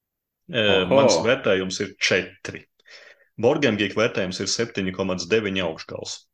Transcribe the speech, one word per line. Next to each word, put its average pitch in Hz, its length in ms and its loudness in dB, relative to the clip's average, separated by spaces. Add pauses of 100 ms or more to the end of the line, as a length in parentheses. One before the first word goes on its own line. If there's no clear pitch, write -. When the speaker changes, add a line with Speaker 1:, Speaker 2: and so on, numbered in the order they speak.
(500)
Speaker 1:
E, 131 120 -2
Speaker 2:
Oho. 95 300 2
Speaker 1:
mans 131 260 6
vērtējums 95 640 0
ir 95 140 -8
četri. - 680 -2 (720)
Board 143 340 2
Game 107 160 2
Geek 98 160 -2
vērtējums 101 420 0
ir 98 140 -4
septiņi 95 400 -4
komats 92 320 -4
deviņi 95 400 0
augšgals. - 480 -8 (200)